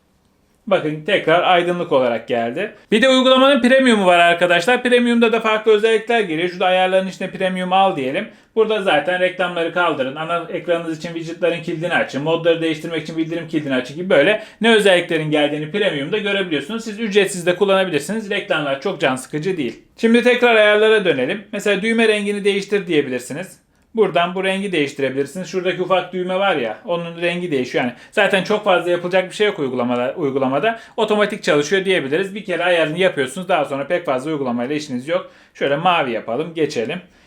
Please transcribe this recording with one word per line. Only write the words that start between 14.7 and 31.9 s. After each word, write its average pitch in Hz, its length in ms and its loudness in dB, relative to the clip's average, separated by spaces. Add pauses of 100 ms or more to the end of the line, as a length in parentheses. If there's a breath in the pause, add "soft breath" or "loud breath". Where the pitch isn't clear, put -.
özelliklerin 170 560 2
geldiğini 147 400 -2
premium'da 185 460 -2
görebiliyorsunuz. 196 640 -4
Siz 214 160 -10
ücretsiz 190 460 0
de 175 100 2
kullanabilirsiniz. 190 760 0
Reklamlar 156 520 -4
çok 165 200 -4
can 131 140 2
sıkıcı 160 420 -6
değil. 123 260 -6 (140)
Şimdi 226 260 4
tekrar 240 320 4
ayarlara 214 500 4
dönelim. 156 460 0
Mesela 202 300 -2
düğme 226 260 2
rengini 208 360 0
değiştir 196 440 0
diyebilirsiniz. 135 760 -4 (320)
Buradan 180 400 2
bu 190 80 -2
rengi 190 280 -2
değiştirebilirsiniz. 139 760 -2
Şuradaki 180 340 -4
ufak 180 320 0
düğme 185 260 -4
var 196 160 2
ya, 113 300 -4
onun 170 360 -6
rengi 175 300 -4
değişiyor. 135 320 -2
Yani - 100 -4 (180 loud breath)
zaten 190 320 2
çok 208 200 -2
fazla 175 280 2
yapılacak 180 380 0
bir - 60 -14
şey 208 120 0
yok 190 120 -4
uygulamada, 123 580 -2
uygulamada. 139 640 0 (180 loud breath)
Otomatik 214 460 0
çalışıyor 180 420 0
diyebiliriz. 180 500 -2